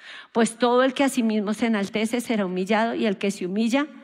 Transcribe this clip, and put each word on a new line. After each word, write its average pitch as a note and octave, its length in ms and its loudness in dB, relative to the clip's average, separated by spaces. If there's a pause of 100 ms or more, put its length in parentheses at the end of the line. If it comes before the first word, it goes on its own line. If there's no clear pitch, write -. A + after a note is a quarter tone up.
(320)
Pues A3+ 260 0
todo B3 260 4
el C4 100 2
que C#4 100 0
a C4+ 60 2
sí C4 120 0
mismo G#3+ 320 0
se A#3+ 140 0
enaltece A3 540 -2
será G#3+ 240 -2
humillado G3+ 500 0
y A#3 100 -2
el G3 120 0
que G3+ 120 -2
se G3 160 -6
humilla A3+ 420 0 (160)